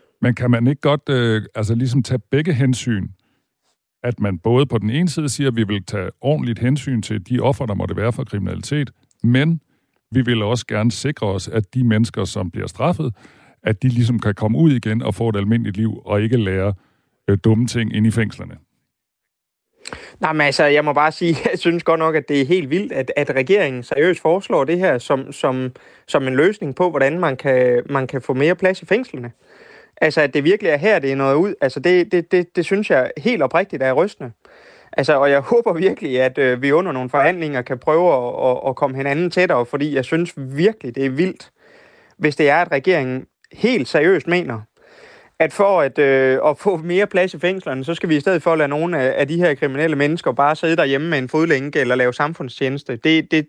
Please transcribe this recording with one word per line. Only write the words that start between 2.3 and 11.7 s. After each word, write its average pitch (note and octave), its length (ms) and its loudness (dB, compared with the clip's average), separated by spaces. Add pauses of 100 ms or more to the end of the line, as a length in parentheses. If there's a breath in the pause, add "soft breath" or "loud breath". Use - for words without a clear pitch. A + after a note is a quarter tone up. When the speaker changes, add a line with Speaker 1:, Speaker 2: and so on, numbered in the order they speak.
Speaker 1:
begge D#3 220 0
hensyn? A#2 540 0 (960)
At A#2+ 160 -4
man G2+ 180 -2
både A#2+ 280 2
på B2 120 -2
den G#2 120 -2
ene E3 200 0
side D3+ 200 -4
siger, C#3 180 -2
at A#2+ 80 0
vi A2+ 80 2
vil G2 220 -4
tage G2 240 -6 (120)
ordentligt C3 380 -2
hensyn B2+ 420 -2
til G2+ 280 -6
de B2 100 0
ofre, A#2+ 280 0
der G#2+ 60 -4
måtte F#2 220 -4
være A2+ 180 -2
for - 100 -8
kriminalitet, G2 680 -6 (320)
men C#3+ 380 2 (500)
vi B2+ 100 2
vil A2+ 220 -2
også A#2 240 -2
gerne A2 240 0
sikre C3 360 -4
os, F#2+ 200 -4
at A2 260 -2